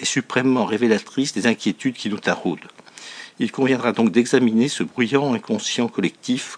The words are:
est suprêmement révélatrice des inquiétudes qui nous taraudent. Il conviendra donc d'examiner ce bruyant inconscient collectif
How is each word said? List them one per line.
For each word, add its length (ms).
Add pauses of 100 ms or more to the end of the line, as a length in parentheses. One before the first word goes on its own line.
est 60
suprêmement 580
révélatrice 720
des 120
inquiétudes 480
qui 140
nous 100
taraudent. 500 (680)
Il 140
conviendra 400
donc 180
d'examiner 580
ce 140
bruyant 520
inconscient 540
collectif 680